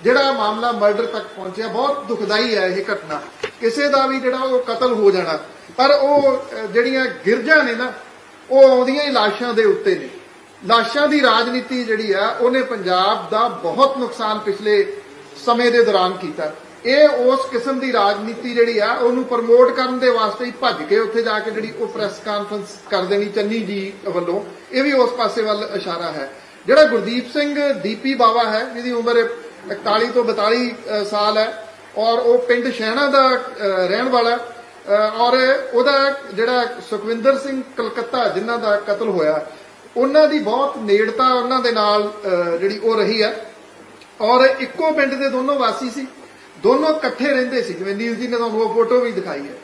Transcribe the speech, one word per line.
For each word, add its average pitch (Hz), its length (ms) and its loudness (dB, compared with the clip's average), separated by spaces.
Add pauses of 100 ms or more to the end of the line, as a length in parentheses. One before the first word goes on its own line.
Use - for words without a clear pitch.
ਜਿਹੜਾ 262 280 4
ਮਾਮਲਾ 226 400 -2
ਮਰਡਰ 208 340 2
ਤੱਕ 214 200 -8
ਪਹੁੰਚਿਆ, 190 420 -10
ਬਹੁਤ 247 380 -2
ਦੁਖਦਾਈ 214 500 -2
ਹੈ 185 120 0
ਇਹ 196 260 -4
ਘਟਨਾ। 151 280 -8 (380)
ਕਿਸੇ 233 280 0
ਦਾ 277 200 2
ਵੀ 262 120 -2
ਜਿਹੜਾ 254 180 -2
ਉਹ 262 220 0
ਕਤਲ 247 340 -2
ਹੋ 208 180 4
ਜਾਣਾ, 165 280 -2 (380)
ਪਰ 277 240 6
ਉਹ, 277 360 4
ਅਹ, 220 300 -8
ਜਿਹੜੀਆਂ 254 380 0 (200)
ਗਿਰਜਾਂ 254 380 4
ਨੇ 240 120 -2
ਨਾ, 247 180 -4 (560)
ਉਹ 269 200 10
ਆਉਂਦੀਆਂ 262 340 2
ਹੀ 285 80 -2
ਲਾਸ਼ਾਂ 233 420 0
ਦੇ 220 100 2
ਉੱਤੇ 196 320 2
ਨੇ। 139 140 -10 (560)
ਲਾਸ਼ਾਂ 233 420 2
ਦੀ 294 140 2
ਰਾਜਨੀਤੀ 247 640 0
ਜਿਹੜੀ 220 280 -2
ਆ, 208 300 0
ਉਹਨੇ 254 200 2
ਪੰਜਾਬ 196 680 -2
ਦਾ 220 180 2
ਬਹੁਤ 226 500 0
ਨੁਕਸਾਨ 214 420 -4
ਪਿਛਲੇ 202 580 0 (480)
ਸਮੇਂ 240 260 2
ਦੇ 233 120 4
ਦੌਰਾਨ 190 300 2
ਕੀਤਾ। 160 420 -8 (300)
ਇਹ 294 240 6
ਉਸ 254 420 2
ਕਿਸਮ 254 280 -2
ਦੀ 254 140 -4
ਰਾਜਨੀਤੀ 214 600 0
ਜਿਹੜੀ 233 260 2
ਆ, 220 140 2
ਉਹਨੂੰ 247 300 0
ਪ੍ਰਮੋਟ 240 520 4
ਕਰਨ 254 240 -2
ਦੇ 254 100 4
ਵਾਸਤੇ 226 360 0
ਹੀ 240 60 -8
ਭੱਜ 220 380 -2
ਕੇ 208 100 4
ਉੱਥੇ 226 220 -2
ਜਾ 220 180 -2
ਕੇ 214 120 -6
ਜਿਹੜੀ 220 280 -6
ਉਹ 226 80 -4
ਪ੍ਰੈਸ 214 240 -6 (140)
ਕਾਨਫਰੰਸ 208 420 -6 (240)
ਕਰ 190 100 0
ਦੇਣੀ 202 240 0
ਚੰਨੀ 214 340 -2
ਜੀ 196 340 -6 (120)
ਵੱਲੋਂ, 175 380 -2 (280)
ਇਹ 254 120 0
ਵੀ 285 100 0
ਉਸ 247 160 4
ਪਾਸੇ 226 320 -2
ਵੱਲ 214 340 -2
ਇਸ਼ਾਰਾ 170 360 -6
ਹੈ। 139 220 -10 (320)
ਜਿਹੜਾ 285 180 8
ਗੁਰਦੀਪ 233 500 0
ਸਿੰਘ 294 400 0
ਦੀਪੀ 220 400 -4
ਬਾਵਾ 233 300 4
ਹੈ, 220 300 -2
ਜਿਹਦੀ 240 180 -6
ਉਮਰ 233 260 0 (540)
ਇਕਤਾਲੀ 214 360 0
ਤੋਂ 247 160 0
ਬਤਾਲੀ, 220 480 0
ਅ, 214 320 -6
ਸਾਲ 208 340 0
ਹੈ 220 300 -2 (300)
ਔਰ 226 220 0
ਉਹ 240 180 4
ਪਿੰਡ 240 360 0
ਸ਼ਹਿਣਾ 226 340 -2
ਦਾ, 269 280 4
ਅ, - 60 -4 (460)
ਰਹਿਣ 233 220 -2
ਵਾਲਾ 240 200 2
ਹੈ, 240 80 0
ਅ, - 800 -2
ਔਰ 254 420 4 (140)
ਉਹਦਾ 277 420 2 (180)
ਜਿਹੜਾ 240 320 0 (240)
ਸੁਖਵਿੰਦਰ 226 480 0
ਸਿੰਘ 269 260 -6 (140)
ਕਲਕੱਤਾ 233 500 -4
ਜਿਨ੍ਹਾਂ 226 300 -2
ਦਾ 214 180 0
ਕਤਲ 208 340 -2
ਹੋਇਆ, 156 360 0 (520)
ਉਹਨਾਂ 277 300 4
ਦੀ 302 120 2
ਬਹੁਤ 247 380 -2
ਨੇੜਤਾ 226 560 2
ਉਹਨਾਂ 254 260 0
ਦੇ 240 120 0
ਨਾਲ, 208 420 0 (400)
ਅ, 170 40 -2
ਜਿਹੜੀ 202 220 -2
ਉਹ 220 160 0
ਰਹੀ 214 280 0
ਹੈ 220 220 -4 (760)
ਔਰ 254 380 4
ਇੱਕੋ 311 320 -4
ਪਿੰਡ 277 220 0
ਦੇ 269 160 -2
ਦੋਨੋਂ 262 300 -2
ਵਾਸੀ 233 300 -2
ਸੀ, 262 180 -10 (560)
ਦੋਨੋਂ 294 320 2
ਇਕੱਠੇ 277 300 -4
ਰਹਿੰਦੇ 254 380 0
ਸੀ। 190 100 -6
ਜਿਵੇਂ 190 220 -6
ਨੀਲ 226 200 -4
ਜੀ 240 120 -6
ਨੇ 233 100 -2
ਤੁਹਾਨੂੰ 226 240 -2
ਉਹ 220 120 -2
ਫੋਟੋ 233 260 2
ਵੀ 233 120 -2
ਦਿਖਾਈ 151 360 -6
ਹੈ। 127 60 -14 (100)